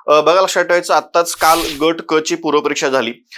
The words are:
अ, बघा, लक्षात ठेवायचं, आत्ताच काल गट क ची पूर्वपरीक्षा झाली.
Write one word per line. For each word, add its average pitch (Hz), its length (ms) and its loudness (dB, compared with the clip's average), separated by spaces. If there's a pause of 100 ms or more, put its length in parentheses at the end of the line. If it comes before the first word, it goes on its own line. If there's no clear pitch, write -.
अ, 151 140 4
बघा, 165 200 2
लक्षात 180 240 0
ठेवायचं, 175 300 0
आत्ताच 170 400 -2
काल 165 260 2 (200)
गट 165 200 0
क 160 140 -4
ची 156 200 0
पूर्वपरीक्षा 147 540 -2
झाली. 123 240 0 (260)